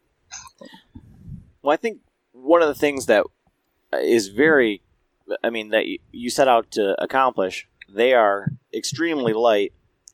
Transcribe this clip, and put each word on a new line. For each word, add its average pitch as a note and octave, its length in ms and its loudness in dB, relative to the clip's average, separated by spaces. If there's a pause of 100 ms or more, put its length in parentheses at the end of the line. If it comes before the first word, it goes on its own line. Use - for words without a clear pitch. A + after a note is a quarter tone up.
(1600)
Well, - 120 0
I E4 40 0
think A3+ 220 -8 (320)
one C#3+ 300 2
of D#3+ 60 4
the C#3+ 80 -2
things C#3 320 -2
that G#2+ 180 4 (680)
is F#2+ 340 0
very, A#2 540 2 (600)
I A#2 60 -2
mean, A2 200 -8
that G#2+ 160 0
y-, - 140 -8 (120)
you A#2+ 180 -10
set C3+ 180 2
out A#2 240 2
to G2 300 -2
accomplish, B2 680 -2 (260)
they A#2+ 200 2
are G2+ 360 2 (240)
extremely C3 600 -4
light, G#2+ 400 0 (400)